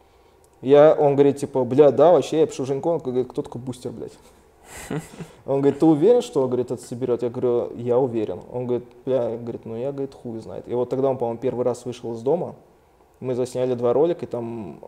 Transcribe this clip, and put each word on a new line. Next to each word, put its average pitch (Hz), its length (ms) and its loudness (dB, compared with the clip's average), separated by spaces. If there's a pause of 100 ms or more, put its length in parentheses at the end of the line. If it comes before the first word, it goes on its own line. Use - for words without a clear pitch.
(640)
Я, 147 360 8
он 143 160 4
говорит, 139 220 4
типа, 131 280 -2
«Бля, 135 260 6
да, 143 220 6
вообще», 156 280 2
я 147 60 4
пишу - 180 -6
Женьку, 139 240 -4
он 165 120 0
говорит, 127 280 -4
«Кто - 140 -8
такой - 180 -12
бустер, 123 320 -12
блядь?» - 200 -14 (760)
<laughs> 151 140 -8 (420)
Он 139 160 -2
говорит, 139 200 2
«Ты 170 40 2
уверен, 165 380 4
что, 135 240 -2
говорит, 123 240 -2
это 120 120 -8
соберёт?» 123 400 -4
Я 123 60 -2
говорю, 120 480 -2
«Я 120 220 0
уверен». 113 420 -2 (100)
Он 123 160 -8
говорит, 120 200 -4 (180)
«Бля», 120 320 -2
говорит, 117 300 -12
«Ну 113 100 -10
я», 131 160 -6
говорит, 139 220 -8
«Хуй 113 260 -12
знает». 92 260 -14
И 107 80 -6
вот 123 140 -2
тогда 135 220 0
он, 123 80 -2
по-моему, 117 200 -4
первый 123 280 -2
раз 117 180 -4
вышел 117 300 -10
из 113 80 -12
дома, 143 320 -2 (680)
мы 127 140 -6
засняли 127 400 -2
два 120 180 0
ролика, 160 320 0
и 110 40 -8
там 117 600 -10